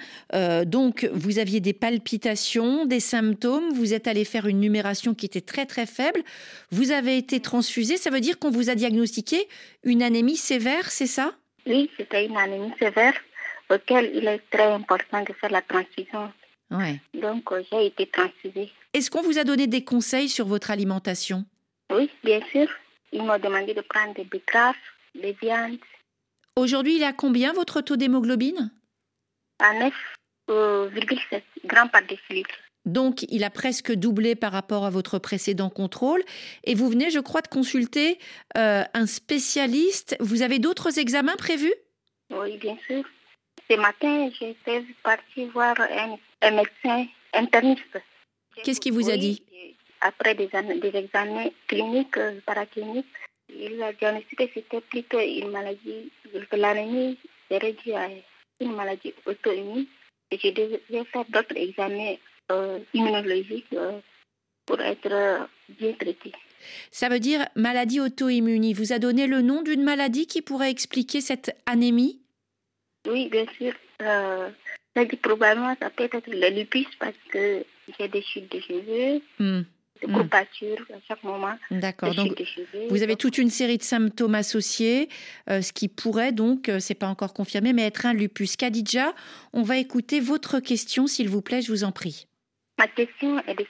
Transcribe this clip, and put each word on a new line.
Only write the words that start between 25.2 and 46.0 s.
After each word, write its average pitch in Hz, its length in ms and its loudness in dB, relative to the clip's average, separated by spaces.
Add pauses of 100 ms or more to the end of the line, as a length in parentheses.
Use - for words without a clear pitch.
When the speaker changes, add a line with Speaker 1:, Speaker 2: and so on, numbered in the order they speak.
Speaker 2:
des 196 220 -6
viandes. 233 360 -2 (800)
Speaker 1:
Aujourd'hui, 262 400 4
il 311 60 4
est 294 40 2
à 277 60 0
combien 269 400 2
votre 359 280 0
taux 285 160 0
d'hémoglobine ? 254 720 2 (880)
Speaker 2:
À 208 160 6
neuf 247 180 2 (560)
virgule 214 720 0 (100)
sept 202 140 -6 (220)
grammes 233 260 4
par 208 120 6
décilitre. 196 520 -6 (320)
Speaker 1:
Donc, 254 420 0
il 214 140 0
a 202 80 -2
presque 247 420 -2
doublé 220 440 2
par 220 160 -4
rapport 196 320 -2
à 202 60 0
votre 185 280 -2
précédent 190 520 -2
contrôle. 254 520 0 (400)
Et 247 120 0
vous 240 140 2
venez, 247 220 2
je 320 80 2
crois, 302 240 -2
de - 60 -8
consulter, 277 720 0 (380)
euh, 214 280 4 (100)
un 226 120 2
spécialiste. 285 1120 0
Vous 226 220 2
avez 254 180 2
d'autres 320 400 0
examens 285 360 2
prévus ? 320 380 0 (580)
Speaker 2:
Oui, 208 260 -6
bien 214 180 -6 (100)
sûr. 269 160 -4 (680)
Ce 226 80 6
matin, 269 600 2
j'étais 233 460 -4 (180)
partie 226 500 -2
voir 240 280 2
un, 220 360 -2 (260)